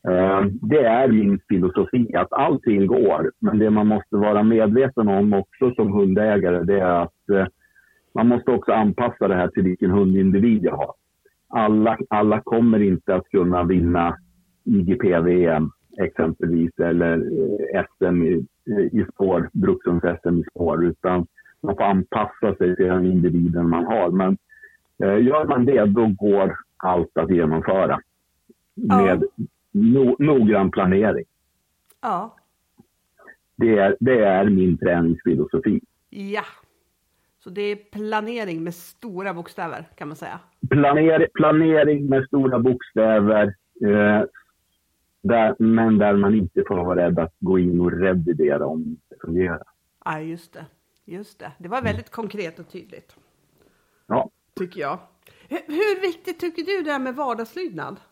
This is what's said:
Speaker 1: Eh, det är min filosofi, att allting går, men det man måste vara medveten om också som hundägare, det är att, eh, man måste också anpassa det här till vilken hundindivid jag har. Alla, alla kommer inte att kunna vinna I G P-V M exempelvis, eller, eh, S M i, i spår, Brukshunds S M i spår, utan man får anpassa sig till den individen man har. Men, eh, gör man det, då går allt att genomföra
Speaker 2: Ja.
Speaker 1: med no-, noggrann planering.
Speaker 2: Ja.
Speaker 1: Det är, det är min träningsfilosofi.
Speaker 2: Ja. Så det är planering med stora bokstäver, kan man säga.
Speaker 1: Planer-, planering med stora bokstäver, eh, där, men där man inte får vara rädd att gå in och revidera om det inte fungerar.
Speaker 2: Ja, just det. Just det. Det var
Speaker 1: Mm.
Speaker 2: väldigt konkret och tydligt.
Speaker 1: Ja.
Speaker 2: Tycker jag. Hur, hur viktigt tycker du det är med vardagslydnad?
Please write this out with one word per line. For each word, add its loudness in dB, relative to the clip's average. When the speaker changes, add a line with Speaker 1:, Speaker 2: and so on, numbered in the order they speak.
Speaker 1:
Eh, 2
det 2
är 2
min 2
filosofi, 0
att -2
allting 0
går, 2
men 0
det 2
man 2
måste -2
vara 2
medveten 2
om 2
också 0
som 0
hundägare, 2
det 2
är 0
att, -10
eh, 2
man 2
måste 2
också 0
anpassa 0
det 0
här 0
till -2
vilken 0
hundindivid 2
jag 0
har. -6
Alla, 2
alla 2
kommer 2
inte 0
att -6
kunna 0
vinna 0
I 2
G 0
P-V 2
M 0
exempelvis, -2
eller, 0
eh, -4
S -6
M 0
i, -2
i 0
spår, -2
Brukshunds 0
S -2
M 0
i -2
spår, -4
utan -2
man -4
får -2
anpassa -2
sig 0
till 0
den 0
individen 0
man 0
har. 0
Men, 0
eh, 2
gör 2
man 0
det, 4
då 2
går 0
allt -2
att -2
genomföra 0
Speaker 2:
Ja. 0
Speaker 1:
med 2
no-, 4
noggrann 2
planering. 0
Speaker 2:
Ja. -6
Speaker 1:
Det 2
är, 2
det 2
är 2
min 2
träningsfilosofi. -2
Speaker 2:
Ja. -10
Så -20
det -10
är -6
planering -8
med -8
stora -12
bokstäver, -12
kan -16
man -14
säga. -16
Speaker 1:
Planer-, 2
planering 2
med 0
stora 0
bokstäver, 0
eh, 2
där, 2
men 4
där 2
man 2
inte 0
får -4
vara 0
rädd 0
att -4
gå 0
in 0
och 0
revidera -2
om -6
det -8
inte -18
fungerar. -4
Speaker 2:
Ja, -8
just -14
det. -20
Just -18
det. -18
Det -18
var -8
Speaker 1:
Mm. -6
Speaker 2:
väldigt -8
konkret -12
och -20
tydligt. -20
Speaker 1:
Ja. -4
Speaker 2:
Tycker -12
jag. -8
Hur, -8
hur -2
viktigt -8
tycker -8
du -6
det -6
är -6
med -8
vardagslydnad? -10